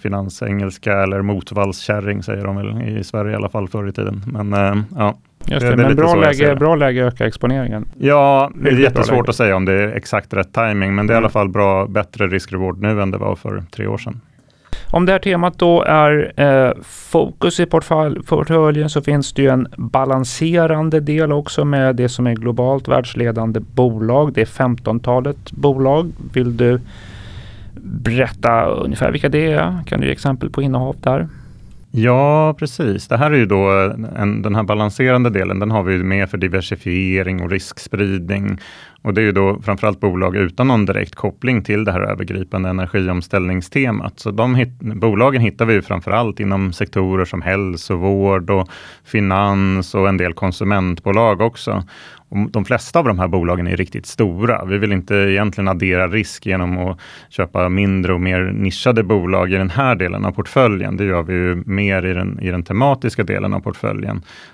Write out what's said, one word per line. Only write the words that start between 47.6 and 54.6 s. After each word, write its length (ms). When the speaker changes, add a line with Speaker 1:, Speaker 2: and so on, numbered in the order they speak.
Speaker 1:
och 180
finans 880
och 140
en 80
del 160
konsumentbolag 1080
också. 440
Och 220
de 140
flesta 340
av 60
de 140
här 100
bolagen 380
är 100
riktigt 300
stora. 580